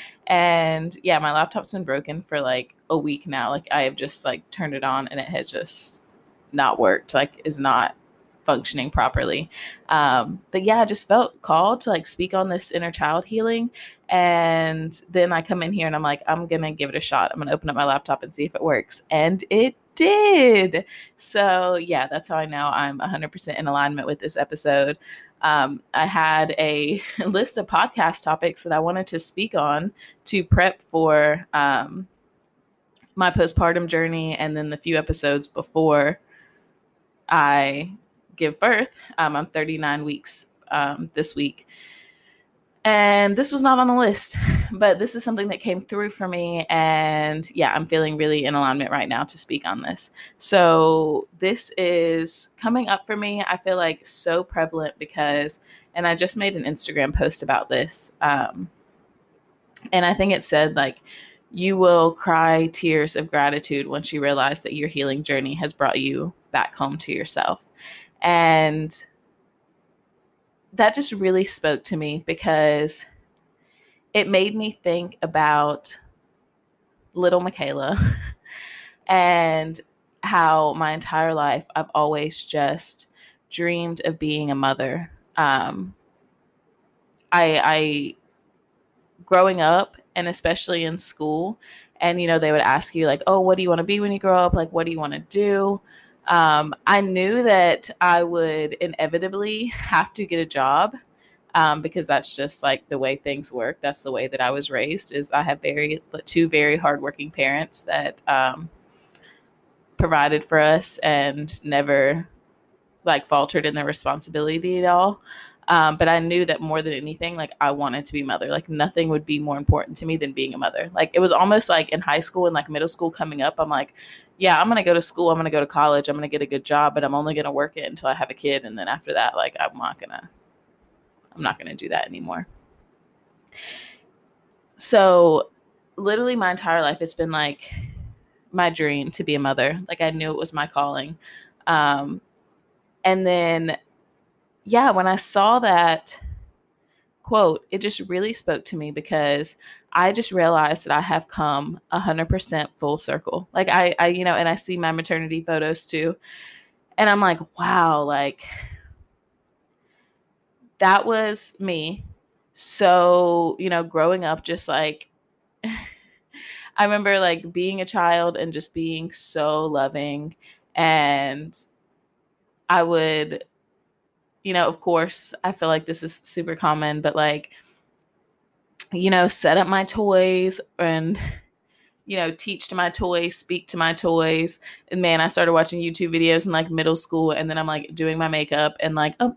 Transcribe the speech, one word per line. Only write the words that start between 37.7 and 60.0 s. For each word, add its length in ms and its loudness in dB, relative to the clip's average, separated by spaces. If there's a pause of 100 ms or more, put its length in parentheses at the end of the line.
give 240 -2
birth. 360 0 (220)
Um, 180 0
I'm 100 -4
thirty-nine 600 -4
weeks, 420 -8 (240)
um, 420 -4
this 220 -4
week. 320 -6 (1160)
And 520 4
this 160 2
was 80 0
not 180 6
on 80 4
the 80 4
list, 420 0 (320)
but 300 4
this 160 -4
is 80 -8
something 240 -2
that 140 -8
came 180 -4
through 300 -6
for 180 -8
me. 420 -4
And 840 0
yeah, 220 0
I'm 120 -2
feeling 320 0
really 260 0
in 120 -2
alignment 360 0
right 160 -2
now 160 -2
to 140 -10
speak 280 -8
on 160 -6
this. 300 -10 (260)
So 920 4 (100)
this 380 -2
is 720 0 (100)
coming 300 -2
up 160 -2
for 100 -6
me, 320 -4
I 80 0
feel 220 -2
like, 280 -2
so 380 -2
prevalent 560 -4
because, 640 -4 (340)
and 100 -2
I 100 2
just 200 -2
made 220 -2
an 80 -6
Instagram 500 -2
post 260 0
about 280 -2
this. 500 -4
Um, 500 -2 (1200)
and 120 4